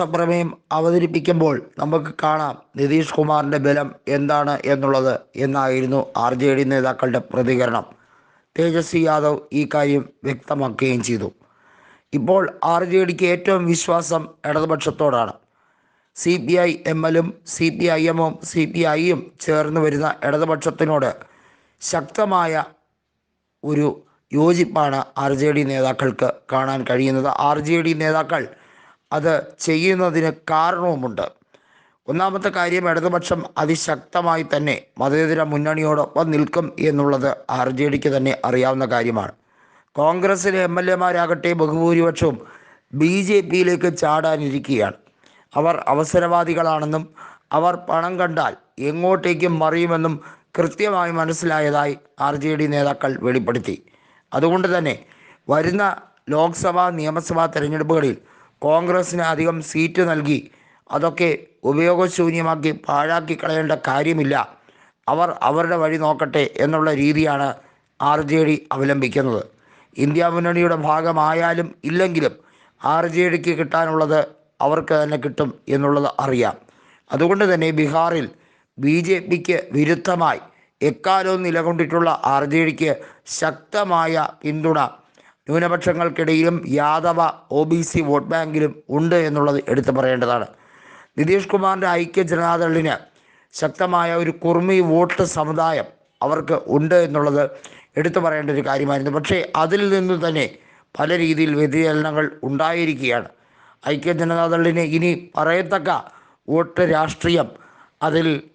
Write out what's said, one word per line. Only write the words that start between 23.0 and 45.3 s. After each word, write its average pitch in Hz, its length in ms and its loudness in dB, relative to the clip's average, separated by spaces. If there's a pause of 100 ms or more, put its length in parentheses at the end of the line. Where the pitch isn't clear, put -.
ഒരു 147 240 2 (440)
യോജിപ്പാണ് 151 680 2 (240)
ആർ 139 160 2
ജെ 151 160 2
ഡി 147 60 2 (100)
നേതാക്കൾക്ക് 131 560 0 (240)
കാണാൻ 135 360 -2
കഴിയുന്നത്. 131 420 0 (180)
ആർ 151 100 2 (100)
ജെ 170 180 2
ഡി 165 60 0 (100)
നേതാക്കൾ 156 400 0 (760)
അത് 156 180 0 (300)
ചെയ്യുന്നതിന് 165 680 2 (200)
കാരണവുമുണ്ട്. 156 760 0 (840)
ഒന്നാമത്തെ 190 480 -2
കാര്യം, 175 340 -2
ഇടതുപക്ഷം 170 500 0 (220)
അതിശക്തമായി 165 880 -2
തന്നെ 147 240 -2 (240)
മതേതര 156 400 2 (120)
മുന്നണിയോടൊപ്പം 151 840 0
നിൽക്കും - 320 0 (220)
എന്നുള്ളത് 143 420 2 (280)
ആർ 127 100 0 (100)
ജെ 143 140 0
ഡിക്ക് 143 240 0
തന്നെ 135 160 0 (160)
അറിയാവുന്ന 127 460 2
കാര്യമാണ്. 117 380 -2 (640)
കോൺഗ്രസിലെ 185 720 2
എം 170 120 -2
എൽ 180 160 -2
എമാരാകട്ടെ 175 640 0
ബഹുഭൂരിപക്ഷവും 165 760 2 (560)
ബി 156 220 2 (140)
ജെ 202 100 4 (120)
പിയിലേക്ക് 175 400 2 (120)
ചാടാനിരിക്കുകയാണ്. 147 960 0 (600)